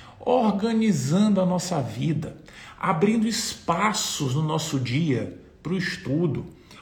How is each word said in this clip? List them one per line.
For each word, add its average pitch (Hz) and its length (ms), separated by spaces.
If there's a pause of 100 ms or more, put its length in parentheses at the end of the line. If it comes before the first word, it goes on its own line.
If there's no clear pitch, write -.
(200)
Organizando 208 1200
a 180 40
nossa 175 360
vida, 123 560 (420)
abrindo 208 480
espaços 185 1080
no 156 60
nosso 156 380
dia 120 600 (220)
pro 175 160
estudo, 147 680 (360)